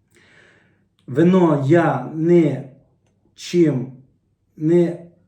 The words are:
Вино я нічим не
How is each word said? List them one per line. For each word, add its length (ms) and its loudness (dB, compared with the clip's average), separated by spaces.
Вино 600 2
я 480 0
нічим 1800 -2
не 480 -2